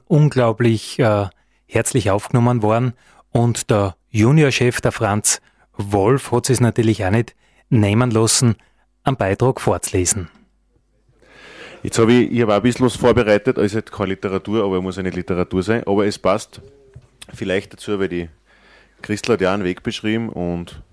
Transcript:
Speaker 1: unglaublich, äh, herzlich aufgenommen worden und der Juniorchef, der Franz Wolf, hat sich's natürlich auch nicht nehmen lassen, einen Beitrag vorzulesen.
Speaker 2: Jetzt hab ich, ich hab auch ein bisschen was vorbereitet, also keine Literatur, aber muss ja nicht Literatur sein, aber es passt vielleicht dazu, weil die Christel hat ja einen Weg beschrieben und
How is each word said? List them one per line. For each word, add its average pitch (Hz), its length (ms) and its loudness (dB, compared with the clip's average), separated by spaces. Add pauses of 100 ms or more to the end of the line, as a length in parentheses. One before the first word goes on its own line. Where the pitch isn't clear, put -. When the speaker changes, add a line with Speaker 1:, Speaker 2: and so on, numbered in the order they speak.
Speaker 1:
unglaublich, 120 920 2
äh, 104 280 2 (400)
herzlich 113 440 -2
aufgenommen 120 520 0
worden 113 320 0 (360)
und 117 400 0
der 101 260 0 (140)
Juniorchef, 123 720 2
der 117 120 0
Franz 104 480 -2 (360)
Wolf, 104 560 0
hat 120 140 0
sich's 117 140 0
natürlich 113 440 2
auch 92 60 -2
nicht 113 240 0 (340)
nehmen 110 420 2
lassen, 110 460 2 (480)
einen 135 120 -2
Beitrag 110 440 0
vorzulesen. 90 680 -2 (1500)
Speaker 2:
Jetzt - 160 -4
hab 113 100 4
ich, 123 240 4
ich 120 100 0
hab 110 60 0
auch 104 60 2
ein 101 80 2
bisschen 123 240 0
was 113 100 -2
vorbereitet, 113 640 2
also 104 240 -2
keine - 280 -6
Literatur, 98 540 -4
aber 95 160 -2
muss 92 160 -6
ja 98 60 -6
nicht 90 140 -8
Literatur 90 460 -4
sein, 110 240 -2
aber 98 200 0
es 104 120 -4
passt - 420 -2 (720)
vielleicht 98 400 -6
dazu, 104 260 -6
weil 95 100 -2
die 85 200 -8 (760)
Christel 107 320 -6
hat 92 60 -4
ja 92 140 0
einen 101 100 -4
Weg 90 180 -6
beschrieben 113 460 -6
und 87 540 -8 (100)